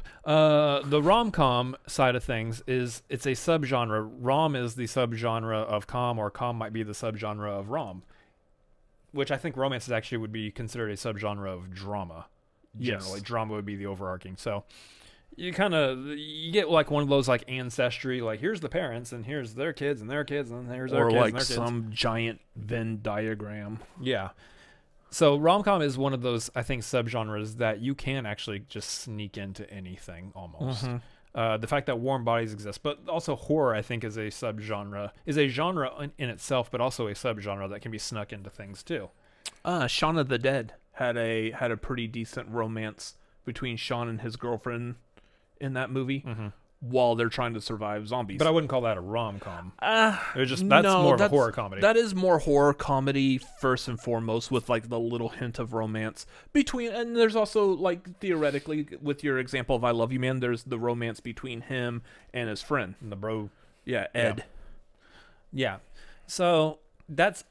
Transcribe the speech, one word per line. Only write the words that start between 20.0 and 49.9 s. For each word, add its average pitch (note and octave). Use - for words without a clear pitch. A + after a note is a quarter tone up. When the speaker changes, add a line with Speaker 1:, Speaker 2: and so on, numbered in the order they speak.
Speaker 1:
and G#2+
their C#3+
kids, C#3+
and B2
here's B2+
their C3+
Speaker 2:
Or, A#2
Speaker 1:
kids, A2+
Speaker 2:
like, A#2+
Speaker 1:
and -
their B2
kids. C3
Speaker 2:
some A#2
giant A2+
Venn A2
diagram. G#2+
Speaker 1:
Yeah. A2+
So C#3+
rom-com F#3
is C#3
one C3+
of B2+
those, A#2+
I B2
think, A#2+
subgenres A2
that A2
you C3
can C3+
actually G#2
just -
sneak G#2+
into G2
anything F#2
almost. A2
Speaker 2:
Mm-hmm. B2
Speaker 1:
Uh, A2+
the A2
fact C#3
that B2+
warm B2+
bodies A#2
exist, G#2
but D3
also E3
horror, C#3+
I G#2+
think, A2+
is A2
a A2
subgenre, G#2
is D3
a C#3+
genre C#3+
in, C#3+
in C3
itself, A#2+
but B2
also B2
a G#2
subgenre G2+
that G#2
can A#2
be A2
snuck G#2
into G2
things G2
too. A#2+
Speaker 2:
Uh, E3
Shaun D#3
of C#3
the B2+
Dead B2+
had A#2+
a, A2+
had A#2+
a A2
pretty A#2+
decent A2+
romance A2
between A#2
Shaun A#2+
and A2+
his A#2
girlfriend A#2+
in C3+
that B2+
movie C3+
Speaker 1:
Mm-hmm. A2+
Speaker 2:
while B2
they're A#2
trying A#2
to A2
survive G#2
zombies. A#2+
Speaker 1:
But D3+
I D#3+
wouldn't D#3+
call C3
that A2+
a F#2
rom-com. G2
Speaker 2:
Uh, A3